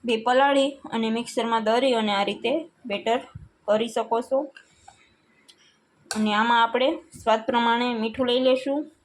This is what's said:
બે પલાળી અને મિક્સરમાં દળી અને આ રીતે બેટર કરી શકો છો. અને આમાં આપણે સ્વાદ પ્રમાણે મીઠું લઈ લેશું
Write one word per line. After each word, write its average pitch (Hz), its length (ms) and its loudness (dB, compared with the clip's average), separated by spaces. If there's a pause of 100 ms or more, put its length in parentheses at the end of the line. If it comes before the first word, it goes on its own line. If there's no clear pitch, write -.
બે 233 100 0 (120)
પલાળી 269 440 4 (240)
અને 226 220 -2
મિક્સરમાં 226 500 -2
દળી 240 340 2
અને 208 140 0
આ 202 160 0
રીતે 233 220 -4 (380)
બેટર 226 280 -2 (480)
કરી 220 280 0
શકો 226 220 -2 (120)
છો. 269 100 0 (1700)
અને 214 280 -2
આમાં 233 240 4
આપણે 247 260 2 (320)
સ્વાદ 220 280 2
પ્રમાણે 240 400 2 (140)
મીઠું 226 280 -2
લઈ 254 180 2
લેશું 277 320 0 (240)